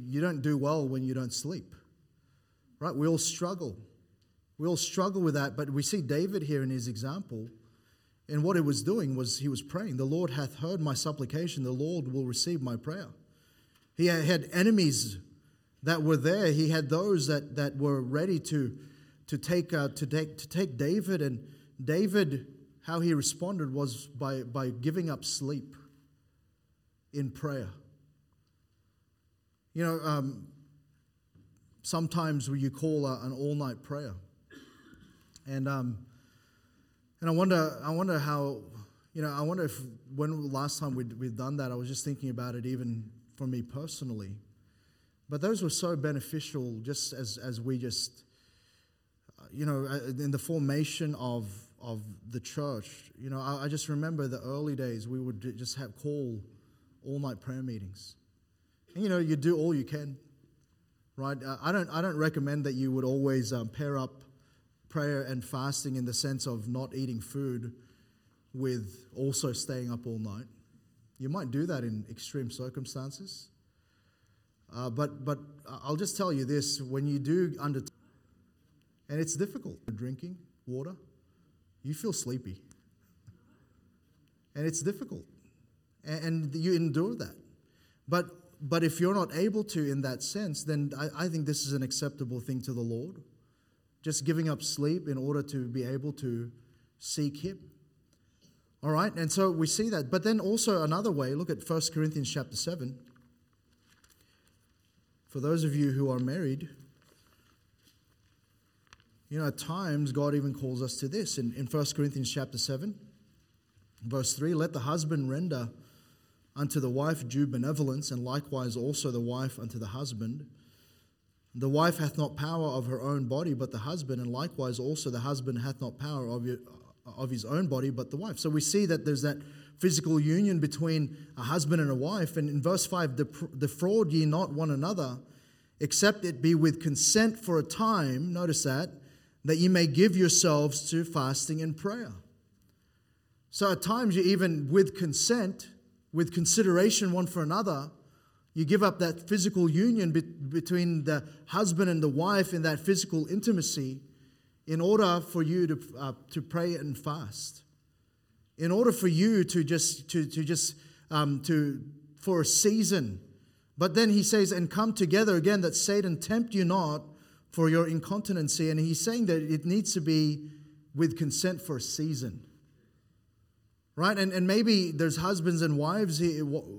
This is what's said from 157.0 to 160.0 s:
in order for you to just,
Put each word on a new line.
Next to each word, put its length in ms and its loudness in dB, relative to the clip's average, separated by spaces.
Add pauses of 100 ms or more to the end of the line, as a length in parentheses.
in 140 0
order 200 6
for 160 4
you 360 6
to 200 2
just, 460 0